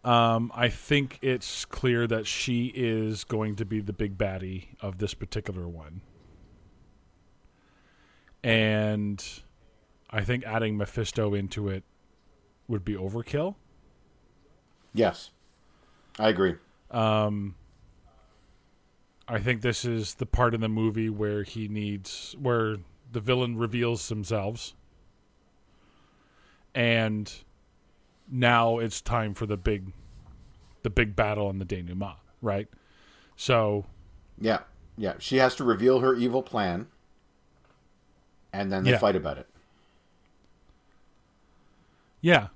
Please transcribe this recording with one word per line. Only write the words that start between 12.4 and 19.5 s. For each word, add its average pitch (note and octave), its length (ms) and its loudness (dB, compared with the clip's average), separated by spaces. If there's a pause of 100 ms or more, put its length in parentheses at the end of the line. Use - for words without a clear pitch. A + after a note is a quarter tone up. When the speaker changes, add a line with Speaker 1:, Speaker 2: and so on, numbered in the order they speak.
Speaker 1:
would G#2 160 -2
be A2 100 -2
overkill. A#2 600 -4 (1400)
Speaker 2:
Yes, A2 380 0 (880)
I A2 120 4
agree. F2+ 260 4 (340)
Speaker 1:
Um, G#2+ 680 0 (1700)
I A2+ 120 -2
think A2+ 220 0